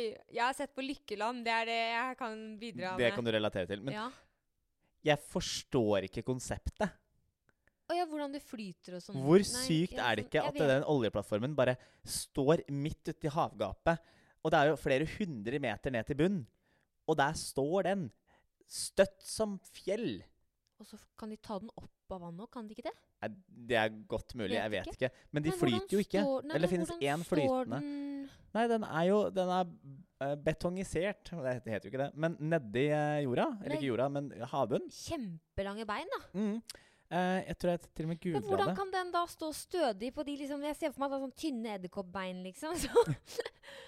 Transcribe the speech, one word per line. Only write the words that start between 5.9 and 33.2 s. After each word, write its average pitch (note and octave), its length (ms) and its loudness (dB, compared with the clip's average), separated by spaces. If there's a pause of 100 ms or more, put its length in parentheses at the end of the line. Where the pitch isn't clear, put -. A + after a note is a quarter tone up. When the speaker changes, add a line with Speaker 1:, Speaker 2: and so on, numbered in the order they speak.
Speaker 2:
ikke A#2 180 -6
konseptet. B2+ 640 -4 (1000)
Speaker 1:
Å E4 80 0
ja, F4 80 0
hvordan D4 300 -6
det C#4+ 100 -8
flyter F#3 540 -10
og - 20 -10
sånn. - 160 -12
Speaker 2:
Hvor C#3+ 240 8
Speaker 1:
Nei, A#3+ 240 -4
Speaker 2:
sykt E3 320 2
Speaker 1:
ja, - 140 2
Speaker 2:
er G#2+ 80 2
det G#2 60 -4
Speaker 1:
sånn, - 40 -18
Speaker 2:
ikke D3+ 140 4
Speaker 1:
jeg A#2 80 0
Speaker 2:
at C#4+ 80 -6
Speaker 1:
vet. D3+ 100 4
Speaker 2:
den C3+ 160 6
oljeplattformen A2+ 720 0
bare B2 200 4 (280)
står - 640 2
midt C#3+ 400 -4
ute - 160 -8
i D3 80 0
havgapet, A2 640 2 (480)
og D#3+ 60 4
det E3 80 8
er C#3+ 100 8
jo D#3+ 80 4
flere C#3+ 300 2 (100)
hundre C3+ 420 -2
meter B2 320 -2
ned A2+ 140 0
til D3 100 -2
bunn, E3 300 4 (600)
og D#3 100 4
der D3 160 4
står D#3+ 500 0
den, F3 280 0 (580)
støtt - 560 2
som G#3 340 -2
fjell. F3+ 600 -4 (580)
Speaker 1:
Og G#3+ 60 -20
så - 140 -20
f-, - 80 -20 (100)
kan A3 120 -12
de G#3+ 80 -10
ta G#3+ 200 -8
den G#3 180 -10
opp - 380 -18
av F#3 80 -10
vannet E3+ 240 -10
også, - 80 -20
kan A3+ 160 -10
de A3 60 -16
ikke A#3+ 100 -14
det? E4 80 -6 (300)
Speaker 2:
Nei, A3 60 -4 (380)
det A#2+ 80 2
er A2 140 6 (180)
godt - 280 -6
mulig, G2+ 180 -2
Speaker 1:
Vet G#2+ 80 2
Speaker 2:
jeg G#2+ 100 -2
vet F#2 160 -2
Speaker 1:
ikke. B2+ 220 -2
Speaker 2:
ikke. - 20 -4 (220)
Men D3 100 0
de D3+ 60 2
Speaker 1:
Men B3 100 0
hvordan C3+ 200 4
Speaker 2:
flyter G4 180 -6
jo G#3 80 4
ikke. F#3+ 180 2
Speaker 1:
står, C4+ 220 0
nei, D4 100 -6
Speaker 2:
Eller E3 120 4
Speaker 1:
men F3+ 80 2
Speaker 2:
finnes E3 180 0
Speaker 1:
hvordan C3+ 160 0
Speaker 2:
en D#3 160 0
Speaker 1:
står E3+ 140 2
Speaker 2:
flytende. B3+ 400 2
Speaker 1:
den? C#4+ 500 -6 (240)
Speaker 2:
Nei, A3+ 140 2
den A3+ 180 2
er D#3+ 240 0
jo, G3+ 80 6 (120)
den F#3 200 0
er, F3+ 160 2 (560)
eh, C#3 140 0
betongisert. F3 880 -2
Det B2+ 480 -4
heter G2 100 -2
jo - 80 -10
ikke C3 140 0
det. - 100 -8
Men D#3+ 240 0
nedi, C#3 540 2
eh, D3 320 2